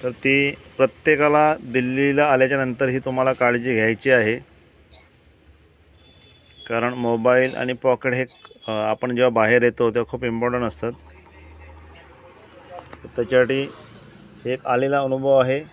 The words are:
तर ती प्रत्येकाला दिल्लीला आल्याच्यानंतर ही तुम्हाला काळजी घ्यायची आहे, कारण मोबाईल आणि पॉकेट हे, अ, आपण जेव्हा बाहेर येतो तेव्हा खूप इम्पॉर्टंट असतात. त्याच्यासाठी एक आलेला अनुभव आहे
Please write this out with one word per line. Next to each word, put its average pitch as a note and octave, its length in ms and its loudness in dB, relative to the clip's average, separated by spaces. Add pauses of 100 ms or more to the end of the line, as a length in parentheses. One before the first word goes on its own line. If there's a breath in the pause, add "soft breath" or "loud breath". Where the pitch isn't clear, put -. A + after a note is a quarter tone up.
तर B2+ 60 -4
ती C#3 420 -2
प्रत्येकाला D3+ 1120 0
दिल्लीला C3 640 0
आल्याच्यानंतर C3 600 0
ही B2+ 140 -2
तुम्हाला C3 340 -2
काळजी B2 400 0
घ्यायची A2 380 0
आहे, A2+ 240 2 (2250)
कारण A#2 260 -4
मोबाईल B2 640 0
आणि B2+ 180 -6
पॉकेट B2+ 400 -2
हे, B2+ 120 -4 (420)
अ, A2+ 40 -6
आपण G#2+ 440 -4
जेव्हा B2 140 4
बाहेर A2+ 320 4
येतो A#2 280 0
तेव्हा A2+ 220 -4
खूप B2+ 120 -10
इम्पॉर्टंट A#2+ 400 -4
असतात. A2+ 280 -6 (2250)
त्याच्यासाठी B2+ 560 0 (760)
एक B2+ 220 -6
आलेला C3+ 320 0
अनुभव C3+ 380 2
आहे C3 360 2